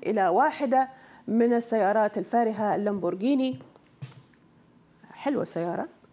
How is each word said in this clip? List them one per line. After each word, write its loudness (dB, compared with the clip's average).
إلى 2
واحدة 2
من 2
السيارات 2
الفارهة 0
اللامبورغيني. 0
حلوة -4
السيارة، -4